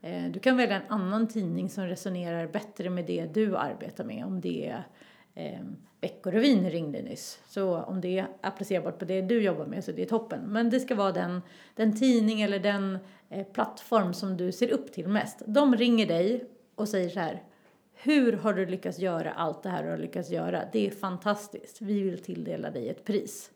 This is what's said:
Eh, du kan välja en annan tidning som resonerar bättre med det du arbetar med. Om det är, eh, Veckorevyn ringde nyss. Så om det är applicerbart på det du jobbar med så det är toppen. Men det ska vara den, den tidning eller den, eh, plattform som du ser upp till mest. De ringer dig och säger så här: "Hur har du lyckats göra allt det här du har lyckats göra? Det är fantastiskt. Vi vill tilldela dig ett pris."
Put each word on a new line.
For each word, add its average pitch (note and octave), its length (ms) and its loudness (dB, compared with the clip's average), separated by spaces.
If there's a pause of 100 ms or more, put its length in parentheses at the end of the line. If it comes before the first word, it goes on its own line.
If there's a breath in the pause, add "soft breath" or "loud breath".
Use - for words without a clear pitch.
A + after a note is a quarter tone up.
Eh, F3 300 -6
du F3 80 -6
kan B3+ 180 4
välja A3 180 4
en F#3+ 160 -4
annan G#3 360 0
tidning F#3 420 -2
som G3 160 -6
resonerar F3 600 -4
bättre F#3 420 -6
med F3 160 -2
det E3+ 280 -2
du G#3 240 2
arbetar - 460 -6
med. - 220 -8
Om F#3+ 160 -4
det F2 260 -4
är, A#2 160 -6 (520 loud breath)
eh, D#3 240 -8 (420)
Veckorevyn G3 680 4
ringde D#3 320 -4
nyss. - 460 -12
Så F#3+ 300 0
om F#3 240 -4
det F3+ 180 0
är F#3 80 -4 (140)
applicerbart F#3 580 -4
på F#3 60 -6
det F#3+ 160 0
du A3 200 2
jobbar E3 240 0
med E3+ 180 -6
så - 80 -8
det E3+ 100 -4
är F3+ 40 0
toppen. A3+ 400 -2
Men A3+ 240 2
det B3+ 100 4
ska B3+ 160 -2
vara G3 160 2
den, F3+ 300 -2 (340 loud breath)
den A3 240 4
tidning A3+ 420 6
eller G3+ 180 2
den, G3 380 2 (320 loud breath)
eh, G3 180 -6
plattform G#3 680 2
som F#3 240 -2
du F3+ 140 0
ser A#3+ 200 2
upp - 220 -2
till E3 140 -6
mest. - 380 0
De C4 300 6
ringer A3+ 320 6
dig F#3 380 2 (300)
och G#3 140 -2
säger F#3 200 0
så F#3 100 -6
här: E3+ 240 -4 (500 soft breath)
"Hur C4 400 4
har G3+ 200 2
du F#3 120 0
lyckats F3+ 340 -6
göra E3+ 340 -2
allt E3 300 -2
det G3 60 -4
här E3 140 -2
du D#3+ 60 -4
har E3 80 -2
lyckats D#3+ 320 -6
göra? E3+ 420 -2
Det G#3 160 2
är G3 40 -2
fantastiskt. - 880 -6
Vi G3+ 200 0
vill F#3 220 -2
tilldela - 480 -6
dig A2+ 180 -6
ett - 140 -10
pris." - 520 -4